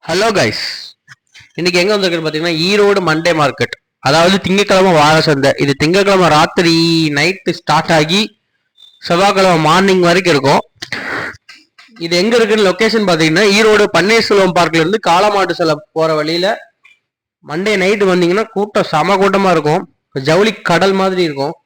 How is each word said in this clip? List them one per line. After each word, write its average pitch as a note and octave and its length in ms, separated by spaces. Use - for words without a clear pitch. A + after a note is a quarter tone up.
ஹலோ F#3 240
கைஸ், B2 260
இன்னைக்கு F3 240
எங்க G3 120
வந்திருக்குன்னு F3 320
பாத்தீங்கன்னா, D#3 320
ஈரோடு G3+ 400
மண்டே E3 300
மார்க்கெட், - 360
அதாவது E3+ 280
திங்கட்கிழமை F#3+ 520
வார D3+ 180
சந்தை. C#3 240
இது C#3+ 180
திங்கட்கிழமை F#3 520
ராத்திரி E3+ 400
நைட்டு F3 420
ஸ்டார்ட் D#3 380
ஆகி D#3 220
செவ்வாய்க்கிழமை F#3 680
மார்னிங் F#3 400
வரைக்கும் F3 280
இருக்கும். C#3 260
இது E3+ 160
எங்க A3+ 180
இருக்குன்னு G#3+ 300
லொகேஷன் G#3+ 420
பாத்தீங்கன்னா, D#3+ 340
ஈரோடு G#3+ 400
பன்னீர்செல்வம் G3 640
பார்க்ல E3 240
இருந்து G3+ 240
காளமாட்டு F#3 540
சிலை D#3 160
போற D#3+ 240
வழியில F3 340
மண்டே F#3+ 400
நைட்டு G3+ 280
வந்தீங்கன்னா F3+ 340
கூட்டம் G#3 360
செம F3 300
கூட்டமா G3 340
இருக்கும். D#3 240
ஜவுளி G3 240
கடல் F#3+ 300
மாதிரி F#3+ 280
இருக்கும். C#3+ 360